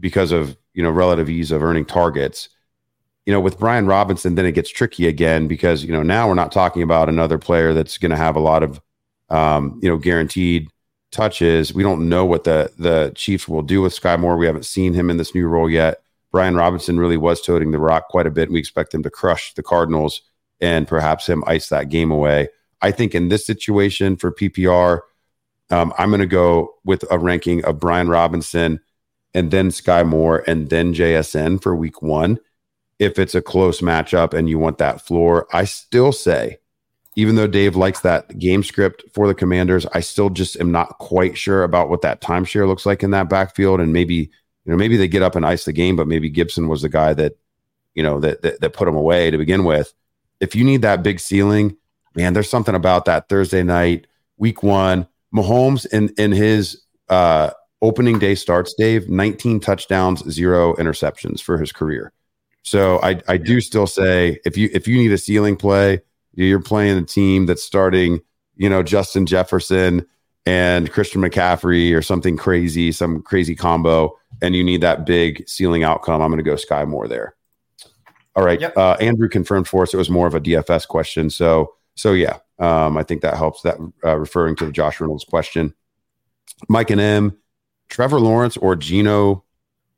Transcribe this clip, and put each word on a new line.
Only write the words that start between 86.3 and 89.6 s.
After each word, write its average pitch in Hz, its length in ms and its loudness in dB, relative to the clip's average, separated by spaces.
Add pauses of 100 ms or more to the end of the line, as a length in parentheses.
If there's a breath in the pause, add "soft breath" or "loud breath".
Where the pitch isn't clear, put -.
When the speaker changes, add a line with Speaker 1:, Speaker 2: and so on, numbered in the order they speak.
Speaker 1:
Mike 113 180 2
and 101 140 2
M, 104 340 2 (540)
Trevor 135 300 0
Lawrence 113 360 2
or 92 180 0
Geno 98 680 0 (560)